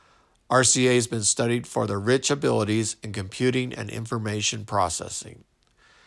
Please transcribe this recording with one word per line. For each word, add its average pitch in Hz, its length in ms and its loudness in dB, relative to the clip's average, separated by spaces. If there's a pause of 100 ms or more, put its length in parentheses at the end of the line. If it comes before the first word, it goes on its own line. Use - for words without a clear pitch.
(500)
R 127 140 6
C 127 240 4
A 123 80 6
has 117 120 4
been 110 180 -4
studied 120 420 0
for 117 180 0
their 101 140 -2
rich 127 320 2
abilities 113 720 0
in 107 80 -10
computing 123 600 -2
and 104 160 -8
information 110 760 -4
processing. - 800 -2 (640)